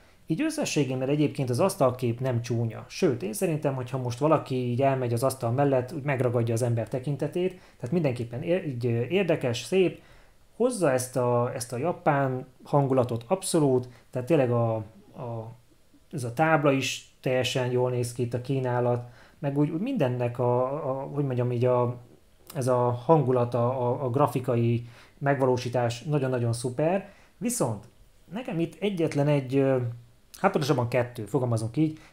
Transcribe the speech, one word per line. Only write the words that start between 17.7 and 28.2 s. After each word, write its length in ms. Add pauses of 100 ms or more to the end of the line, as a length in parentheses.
jól 200
néz 220
ki, 100
itt 120
a 60
kínálat, 680 (300)
meg 200
úgy, 120
úgy 100
mindennek 580
a, 240 (280)
a, 120
hogy 220
mondjam 280
így, 120
a, 320 (580)
ez 120
a 240
hangulata, 880
a, 260
a 60
grafikai 800 (300)
megvalósítás 840
nagyon-nagyon 500
szuper. 560 (300)
Viszont 460 (480)